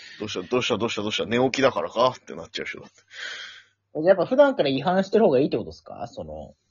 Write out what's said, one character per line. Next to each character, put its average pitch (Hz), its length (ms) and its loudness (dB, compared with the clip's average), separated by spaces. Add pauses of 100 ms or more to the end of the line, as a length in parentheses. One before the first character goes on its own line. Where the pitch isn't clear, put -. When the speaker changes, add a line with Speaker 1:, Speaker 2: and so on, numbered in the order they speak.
(200)
Speaker 1:
「ど 104 60 -8
う 107 40 -10
し 98 120 -6
た、 90 60 -12
ど 123 100 0
う 120 60 0
し - 40 -4
た、 117 100 0
ど 98 100 -2
う - 20 -2
し - 60 -6
た、 110 80 -6
ど 104 60 -4
う - 20 -6
し - 60 -4
た、 85 80 -2
寝 113 120 0
起 127 140 2
き 135 100 -2
だ 127 100 4
か 82 100 -4
ら 85 80 -4
か？」 127 280 2
っ - 20 -20
て - 160 -16
な 82 100 -14
っ - 40 -20
ち - 120 -10
ゃ - 20 -6
う - 20 -8
で - 60 -10
し - 60 -12
ょ、 - 40 -16
だ - 60 -20
っ - 40 -20
て。 - 1160 -10
Speaker 2:
や 190 60 8
っ 185 40 4
ぱ 170 80 0
普 254 100 -2
段 277 200 6
か 170 80 0
ら 143 60 2
違 135 120 -2
反 185 220 0
し 190 80 -6
て 208 80 4
る 220 60 6
方 170 60 6
が 127 80 4
い 139 40 4
い - 40 2
っ - 20 -2
て 151 80 -2
こ 104 60 -4
と 71 60 -12
で 71 60 -16
す - 80 -20
か？ 92 240 -14
そ 101 160 -14
の。 78 320 -14 (160)